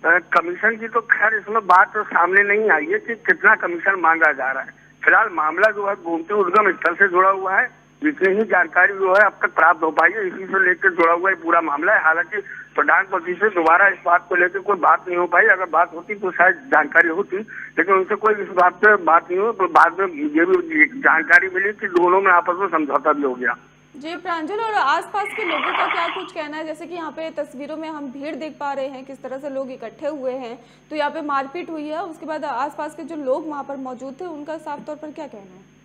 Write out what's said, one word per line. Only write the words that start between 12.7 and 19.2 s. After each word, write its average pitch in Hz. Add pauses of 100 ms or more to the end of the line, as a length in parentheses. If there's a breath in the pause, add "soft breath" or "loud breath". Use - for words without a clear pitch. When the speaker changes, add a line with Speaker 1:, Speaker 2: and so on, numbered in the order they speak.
Speaker 1:
प्रधानपति 175
से 196
दोबारा 175
इस 180
बात 175
को 196
लेकर 180
कोई 196
बात 156
नहीं 175
हो 180
पाई, 175
अगर 190
बात 170
होती 170
तो -
शायद 180
जानकारी 151
होती, 185 (420 loud breath)
लेकिन 190
उनसे 190
कोई 214
इस 196
बात 180
पे 208
बात 170